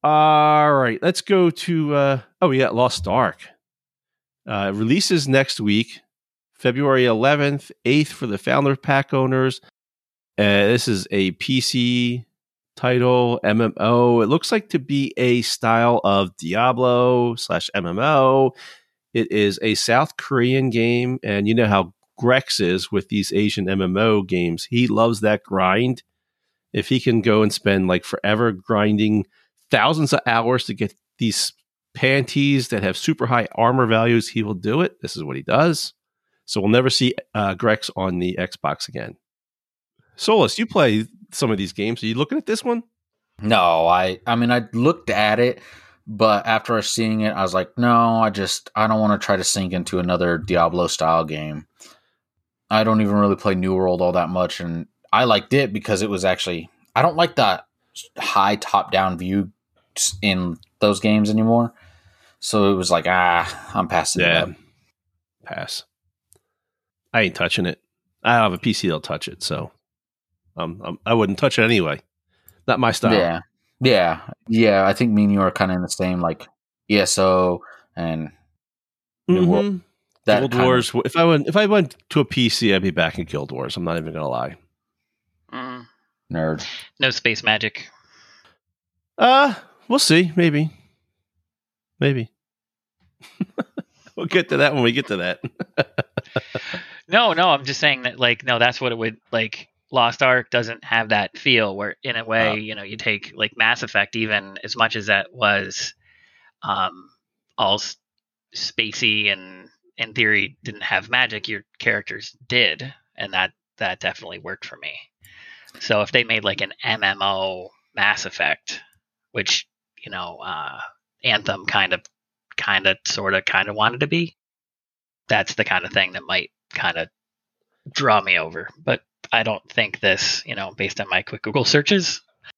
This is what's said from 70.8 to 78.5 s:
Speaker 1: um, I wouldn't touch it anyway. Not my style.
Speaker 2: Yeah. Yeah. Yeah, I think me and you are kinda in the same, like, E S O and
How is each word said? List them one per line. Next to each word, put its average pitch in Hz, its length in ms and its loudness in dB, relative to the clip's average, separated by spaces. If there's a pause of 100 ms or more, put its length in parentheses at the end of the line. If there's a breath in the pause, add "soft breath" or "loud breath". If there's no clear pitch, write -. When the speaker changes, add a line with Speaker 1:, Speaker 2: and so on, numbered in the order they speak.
Speaker 1:
um, 87 220 -12
I 113 100 2
wouldn't 101 240 2
touch - 180 0
it 117 60 4
anyway. 92 380 0 (640 soft breath)
Not 123 120 0
my 117 120 4
style. 110 240 0
Speaker 2:
Yeah. 85 240 0 (420)
Yeah. 92 400 4 (260)
Yeah, 107 400 4
I 101 60 2
think 120 180 0
me 104 120 4
and 101 100 2
you 98 80 2
are 92 80 2
kinda 92 240 -2
in 90 80 -2
the 90 80 -8
same, 90 320 -4
like, 82 260 -4 (400)
E 104 120 4
S - 180 0
O 92 460 2 (320 loud breath)
and 80 340 -6 (1000)